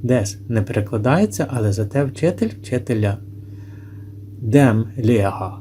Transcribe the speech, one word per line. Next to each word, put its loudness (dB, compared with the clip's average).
Des 2
не 2
перекладається, 0
але 2
зате 0
вчитель, 0
вчителя. 0
Dem 6
Lehrer. 2